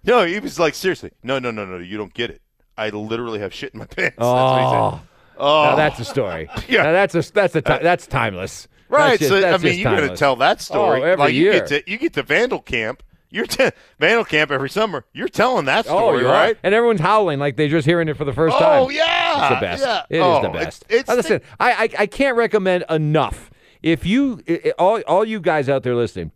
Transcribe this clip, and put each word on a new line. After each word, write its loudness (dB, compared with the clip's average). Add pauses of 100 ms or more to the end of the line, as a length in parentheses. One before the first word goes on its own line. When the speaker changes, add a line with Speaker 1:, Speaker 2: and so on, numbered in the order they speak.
Speaker 1:
No, 4
he -4
was -10
like, 2
"Seriously, -6 (120)
no, -2
no, -6
no, -8
no, -12
you -10
don't -10
get -4
it. -20 (360)
I -4
literally -6
have -8
shit -12
in -16
my -14
pants." -4
That's -2
what 2
he 0
said. 0
Speaker 2:
Oh. -2 (360)
Speaker 1:
Oh. 2
Speaker 2:
Now 4
that's 0
a -8
story. -6 (100)
Speaker 1:
<laughs> -12
Yeah. 2
Speaker 2:
Now 2
that's 0
a, -4
that's 0
a 0
ti-, 0
Speaker 1:
Uh, -2
Speaker 2:
that's 0
timeless. -6 (180)
Speaker 1:
Right, 4
Speaker 2:
That's 2
just, 2
Speaker 1:
so, 4
I 4
Speaker 2:
that's 2
Speaker 1:
mean, 2
Speaker 2:
just -2
Speaker 1:
you -4
gotta 2
Speaker 2:
timeless. -4
Speaker 1:
tell 4
that 2
story. 0
Speaker 2:
Oh, -2
every 2
Speaker 1:
Like, 2
you 0
Speaker 2:
year. 4
Speaker 1:
get 0
to, -4
you -6
get -4
to -2
Vandal 0
Camp. -6 (260)
You're -6
t-, 0 (300)
Vandal 2
Camp 0
every -2
summer. -4
You're -8
telling 0
that 0
Speaker 2:
Oh, 0
Speaker 1:
story, 2
Speaker 2:
you 0
are. 4
Speaker 1:
right? 2
Speaker 2:
And 2
everyone's 2
howling 2
like -2
they're 2
just 0
hearing 2
it -4
for -6
the -4
first 2
Speaker 1:
Oh, 4
Speaker 2:
time. -8
Speaker 1:
yeah. 0
Speaker 2:
It's 2
the -2
best. -4
Speaker 1:
Yeah. -2
Speaker 2:
It -2
is 2
Speaker 1:
Oh, 4
Speaker 2:
the -4
best. -8
Speaker 1:
it's, 2
it's -10
Speaker 2:
Now, 2
listen, 0 (180)
Speaker 1:
the 2
Speaker 2:
I, 4 (120)
I, -2 (100)
I 2
can't 0
recommend 0
enough. -2 (300)
If 0
you, 0
i-, 0
i-, 2
all, 4
all 2
you -4
guys 0
out 0
there -2
listening -4